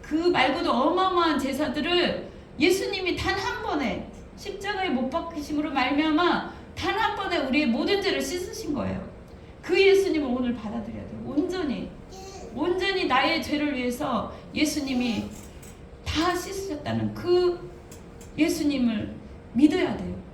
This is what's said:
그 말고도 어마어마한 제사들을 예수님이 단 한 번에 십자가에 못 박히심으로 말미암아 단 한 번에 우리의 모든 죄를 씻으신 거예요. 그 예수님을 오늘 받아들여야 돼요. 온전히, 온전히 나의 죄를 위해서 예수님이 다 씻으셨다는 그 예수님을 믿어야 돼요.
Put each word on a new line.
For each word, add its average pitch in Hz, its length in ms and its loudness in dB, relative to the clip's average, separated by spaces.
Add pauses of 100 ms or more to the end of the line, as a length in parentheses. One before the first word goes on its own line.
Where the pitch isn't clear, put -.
(120)
그 330 160 2
말고도 320 420 4
어마어마한 339 680 4
제사들을 269 880 0 (320)
예수님이 370 560 2
단 381 180 -2
한 440 280 -4
번에 285 440 -2 (300)
십자가에 392 540 -4
못 240 180 0
박히심으로 302 640 -2
말미암아 302 800 2 (220)
단 392 240 -2
한 427 180 0
번에 349 220 -2
우리의 285 300 2
모든 370 340 2
죄를 370 180 0
씻으신 359 540 -4
거예요. 185 280 -2 (600)
그 381 180 2
예수님을 370 480 6
오늘 240 260 0
받아들여야 220 460 -8
돼요. - 240 -10
온전히, 302 640 -2 (680)
온전히 359 520 0
나의 285 360 4
죄를 294 320 0
위해서 247 600 -2 (200)
예수님이 254 720 0 (800)
다 349 320 2
씻으셨다는 - 800 -4
그 359 560 2 (680)
예수님을 285 800 2 (400)
믿어야 294 420 6
돼요. 180 180 -4 (180)